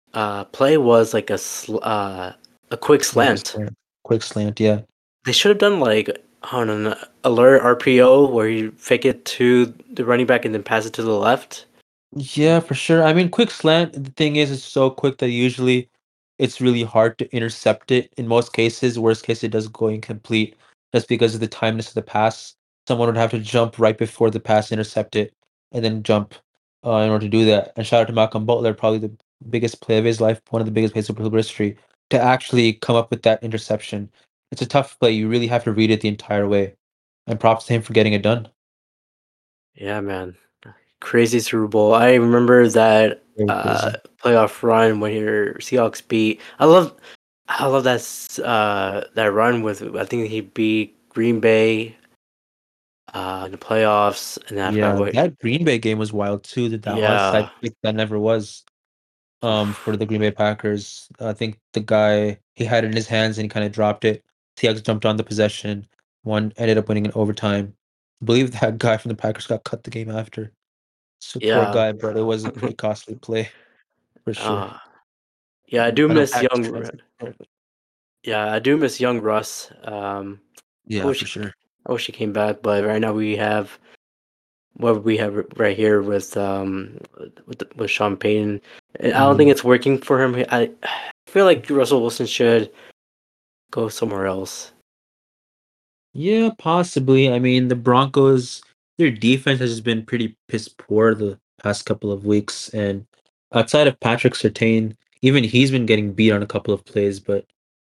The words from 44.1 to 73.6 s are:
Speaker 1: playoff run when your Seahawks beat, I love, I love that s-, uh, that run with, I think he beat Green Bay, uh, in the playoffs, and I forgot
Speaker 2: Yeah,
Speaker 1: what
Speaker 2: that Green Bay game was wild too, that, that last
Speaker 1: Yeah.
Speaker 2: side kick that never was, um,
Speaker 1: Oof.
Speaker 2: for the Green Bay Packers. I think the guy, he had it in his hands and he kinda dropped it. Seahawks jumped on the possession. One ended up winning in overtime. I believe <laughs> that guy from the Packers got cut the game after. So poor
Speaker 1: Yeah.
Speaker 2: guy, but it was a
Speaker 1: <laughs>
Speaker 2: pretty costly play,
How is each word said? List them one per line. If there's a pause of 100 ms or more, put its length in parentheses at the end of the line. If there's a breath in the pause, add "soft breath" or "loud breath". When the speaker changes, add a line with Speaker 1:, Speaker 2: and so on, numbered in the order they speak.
Speaker 1:
playoff
run
when
your
Seahawks
beat, (180 loud breath)
I
love, (540 loud breath)
I
love
that
s-,
uh,
that
run
with, (140)
I
think
he
beat
Green
Bay, (1200)
uh,
in
the
playoffs, (140)
and
I
forgot
Speaker 2:
Yeah,
Speaker 1:
what
Speaker 2:
that
Green
Bay
game
was
wild
too,
that,
that
last
Speaker 1:
Yeah.
Speaker 2:
side (120)
kick (100)
that
never
was, (800)
um,
Speaker 1:
Oof.
Speaker 2:
for
the
Green
Bay
Packers. (100)
I
think (140)
the
guy, (180)
he
had
it
in
his
hands
and
he
kinda
dropped
it. (360)
Seahawks
jumped
on
the
possession. (380)
One
ended
up
winning
in
overtime. (460)
I
believe
<laughs>
that
guy
from
the
Packers
got
cut
the
game
after. (720)
So
poor
Speaker 1:
Yeah.
Speaker 2:
guy,
but
it
was
a
Speaker 1:
<laughs>
Speaker 2:
pretty
costly
play, (720 soft breath)